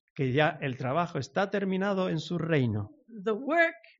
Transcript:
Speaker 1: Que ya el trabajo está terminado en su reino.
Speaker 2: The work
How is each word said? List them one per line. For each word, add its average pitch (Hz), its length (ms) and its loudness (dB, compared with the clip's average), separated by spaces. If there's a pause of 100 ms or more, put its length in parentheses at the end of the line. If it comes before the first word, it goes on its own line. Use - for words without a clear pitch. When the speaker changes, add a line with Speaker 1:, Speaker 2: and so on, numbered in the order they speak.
(140)
Speaker 1:
Que 131 180 0
ya 151 280 2
el 131 160 -4
trabajo 147 420 -2
está 190 320 -2
terminado 190 580 0
en 165 120 -2
su 175 160 -6
reino. 131 540 0 (180)
Speaker 2:
The 220 240 -4
work 330 420 2 (260)